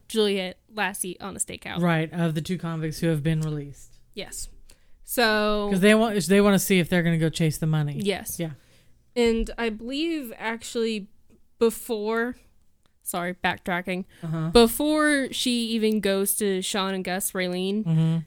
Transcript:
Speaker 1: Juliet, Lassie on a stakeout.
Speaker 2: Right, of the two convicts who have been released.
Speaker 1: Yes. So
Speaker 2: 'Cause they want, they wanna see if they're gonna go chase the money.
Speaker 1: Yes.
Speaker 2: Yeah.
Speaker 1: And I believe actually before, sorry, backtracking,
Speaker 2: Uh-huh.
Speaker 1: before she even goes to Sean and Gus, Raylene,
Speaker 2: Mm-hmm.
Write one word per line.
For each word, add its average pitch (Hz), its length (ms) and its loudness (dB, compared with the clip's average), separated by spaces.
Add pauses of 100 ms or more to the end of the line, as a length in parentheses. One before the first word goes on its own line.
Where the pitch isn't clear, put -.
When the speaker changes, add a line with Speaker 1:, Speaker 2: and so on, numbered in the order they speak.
Speaker 1:
Juliet, 196 520 0 (140)
Lassie 196 460 -4
on 190 160 -10
a - 40 -6
stakeout. - 420 -6
Speaker 2:
Right, 160 320 2
of 170 220 0
the 165 80 -4
two 180 160 -4
convicts 160 400 -6
who 170 80 0
have 156 160 0
been 160 180 0
released. 147 560 -8 (160)
Speaker 1:
Yes. - 340 -12 (560)
So 208 680 0
Speaker 2:
'Cause 190 80 2
they 208 160 8
want, 220 320 2
they 196 140 6
wanna 196 180 6
see 190 180 2
if 160 120 2
they're 180 120 2
gonna 165 160 2
go 160 120 2
chase 156 280 0
the 165 80 -4
money. 147 380 0
Speaker 1:
Yes. - 360 -4
Speaker 2:
Yeah. 160 120 -6 (640)
Speaker 1:
And 226 420 2
I 233 120 -2
believe 269 680 -4
actually 226 680 -4 (500)
before, 226 800 -2 (680)
sorry, 180 320 -6
backtracking, 185 720 -4 (160)
Speaker 2:
Uh-huh. 160 280 -4
Speaker 1:
before 285 840 4
she - 200 -2 (180)
even 220 320 0
goes 196 340 0
to 196 260 -2
Sean 190 320 -4
and 185 100 -4
Gus, 185 280 -4
Raylene, 185 520 -2
Speaker 2:
Mm-hmm. 160 440 2